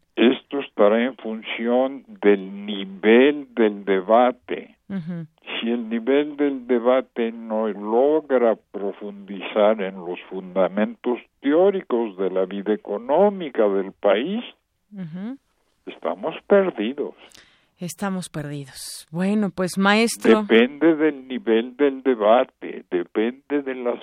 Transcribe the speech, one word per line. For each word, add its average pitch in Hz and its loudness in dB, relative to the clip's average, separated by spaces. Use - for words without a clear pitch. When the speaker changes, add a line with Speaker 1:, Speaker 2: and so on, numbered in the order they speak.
Speaker 1:
esto 131 0
estará 110 2
en 127 -4
función 120 -4
del 101 2
nivel 104 2
del 104 0
debate. 98 0
Speaker 2:
Ujú. 170 -8
Speaker 1:
Si 113 -4
el 117 -4
nivel 135 0
del 139 -2
debate 123 0
no 113 -4
logra 120 2
profundizar 101 -2
en 95 -6
los 90 -8
fundamentos 95 -2
teóricos 139 0
de 95 -2
la 92 -2
vida 98 -4
económica 135 0
del 98 -2
país, 135 0
Speaker 2:
Ujú. 190 -12
Speaker 1:
estamos 92 -8
perdidos. 143 0
Speaker 2:
Estamos 185 -8
perdidos. 143 -12
Bueno, 196 0
pues, 185 -4
maestro. 214 4
Speaker 1:
Depende 220 4
del 147 0
nivel 117 0
del 135 0
debate, 113 2
depende 120 -2
de 131 -6
las 123 -4